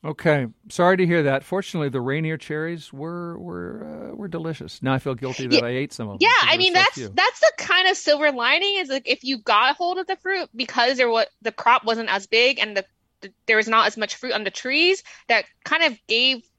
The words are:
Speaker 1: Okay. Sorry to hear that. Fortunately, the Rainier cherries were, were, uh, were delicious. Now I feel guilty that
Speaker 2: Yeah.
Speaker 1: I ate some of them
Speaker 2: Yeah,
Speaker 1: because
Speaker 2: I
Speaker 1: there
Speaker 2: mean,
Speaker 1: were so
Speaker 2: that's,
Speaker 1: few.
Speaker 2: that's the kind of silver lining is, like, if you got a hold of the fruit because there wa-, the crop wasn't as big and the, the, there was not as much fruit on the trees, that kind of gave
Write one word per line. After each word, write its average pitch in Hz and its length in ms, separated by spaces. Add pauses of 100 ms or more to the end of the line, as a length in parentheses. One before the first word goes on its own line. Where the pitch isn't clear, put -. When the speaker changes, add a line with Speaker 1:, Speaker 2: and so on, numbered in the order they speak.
Speaker 1:
Okay. 147 420 (220)
Sorry 180 260
to 185 100
hear 170 180
that. 135 200
Fortunately, 180 460
the 131 100
Rainier 156 380
cherries 160 560
were, 170 460
were, - 720
uh, - 40
were 208 120
delicious. 165 540
Now 135 120
I 131 60
feel 135 160
guilty 127 320
that 120 80
Speaker 2:
Yeah. 123 100
Speaker 1:
I 120 60
ate 131 200
some 117 160
of 101 120
them - 20
Speaker 2:
Yeah, 415 80 (100)
Speaker 1:
because 311 80
Speaker 2:
I - 40
Speaker 1:
there 330 80
Speaker 2:
mean, 370 140
Speaker 1:
were 349 40
so 381 60
Speaker 2:
that's, 415 120
Speaker 1:
few. 247 140
Speaker 2:
that's 381 300
the 640 180
kind 370 320
of 381 80
silver 294 340
lining 294 460
is, 349 120
like, 269 200
if 240 140
you 254 160
got 220 320
a - 20
hold 359 240
of 370 80
the 381 120
fruit 370 380
because 247 420
there 247 120
wa-, 226 160 (160)
the 220 100
crop 233 320
wasn't 220 260
as 196 180
big 247 320
and 214 180
the, 196 80 (360)
the, 196 120 (140)
there 220 100
was 214 100
not 226 200
as 226 100
much 214 180
fruit 240 180
on 214 100
the 190 80
trees, 320 520 (260)
that 226 160 (200)
kind 320 180
of 262 220
gave 247 420 (120)